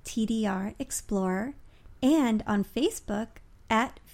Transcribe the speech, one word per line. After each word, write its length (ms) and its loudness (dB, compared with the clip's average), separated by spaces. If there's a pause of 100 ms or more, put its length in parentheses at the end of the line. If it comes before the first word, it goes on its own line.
T 220 -2
D 200 0
R 320 -2
Explorer, 760 -2 (480)
and 440 4
on 180 2
Facebook 640 -2 (420)
at 280 2 (160)